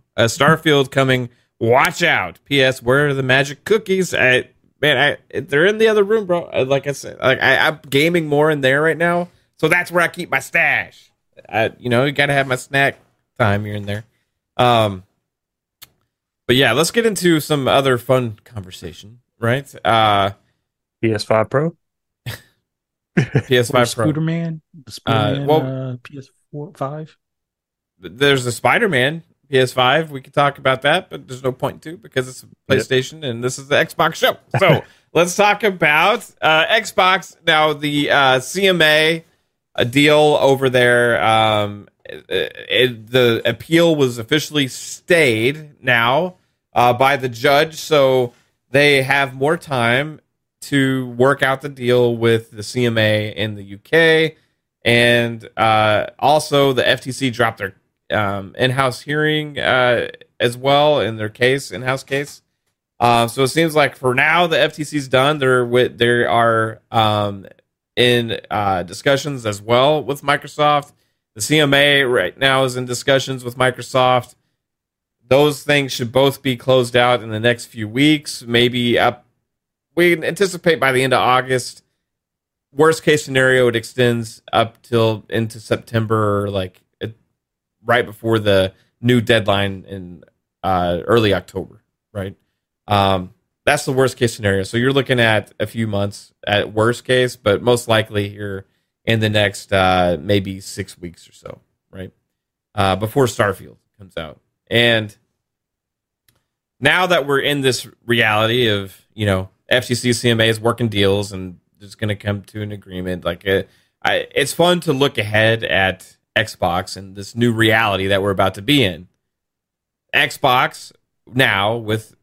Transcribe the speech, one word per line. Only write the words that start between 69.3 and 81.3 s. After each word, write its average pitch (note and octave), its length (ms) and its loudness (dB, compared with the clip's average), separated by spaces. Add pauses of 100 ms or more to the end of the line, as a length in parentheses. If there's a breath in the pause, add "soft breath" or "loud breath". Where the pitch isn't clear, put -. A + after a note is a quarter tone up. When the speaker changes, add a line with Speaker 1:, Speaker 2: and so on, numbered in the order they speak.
Speaker 1:
as G2+ 160 -4
well C3 420 2
with C#3+ 180 -8
Microsoft. D3 720 -2 (420)
The G#2+ 80 -12
C D3+ 180 2
M C#3 140 2
A C#3+ 300 4
right A#2+ 340 0
now C3+ 260 2
is B2+ 140 -2
in B2+ 80 -6
discussions C3 580 -2
with B2 140 -10
Microsoft. B2+ 800 0 (920)
Those C#3+ 360 2
things C#3+ 280 0
should A#2 200 -6
both C3+ 320 0
be B2+ 120 -2
closed B2 400 0
out B2 280 2
in A2+ 60 -12
the A2 100 -4
next A#2 260 0
few A2 220 -10
weeks, D3 560 -2
maybe A#2+ 560 0
up. A#2 260 0 (720)
We E3+ 280 2
anticipate E3+ 560 -2
by C3 120 2
the B2+ 120 2
end B2+ 100 2
of A#2 80 4
August. B2+ 600 0 (880)